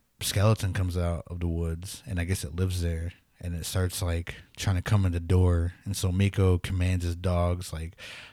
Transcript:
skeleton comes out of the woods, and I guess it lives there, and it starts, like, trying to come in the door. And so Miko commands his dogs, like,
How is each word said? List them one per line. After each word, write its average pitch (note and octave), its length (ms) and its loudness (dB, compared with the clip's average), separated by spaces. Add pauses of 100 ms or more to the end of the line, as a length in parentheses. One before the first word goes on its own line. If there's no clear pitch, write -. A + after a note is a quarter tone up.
(220)
skeleton G2+ 520 2
comes F2+ 240 -2
out E2+ 300 -2
of F2 140 -8
the E2+ 60 -2
woods, E2 600 -4
and F#2 120 -4
I F2 60 0
guess F#2 180 -2
it D#2+ 120 -8
lives F2+ 260 0
there, E2+ 300 -2 (280)
and F2 160 -4
it D#2+ 100 -6
starts, F#2 380 -2
like, E2+ 320 -2 (220)
trying G2 180 0
to F2+ 80 0
come G2+ 220 4
in F2+ 80 4
the E2+ 60 0
door. F2 540 4 (120)
And G2 120 -4
so F#2+ 140 0
Miko F#2+ 480 4
commands F2+ 460 0
his E2+ 100 0
dogs, F2 580 0
like, E2 220 -8 (380)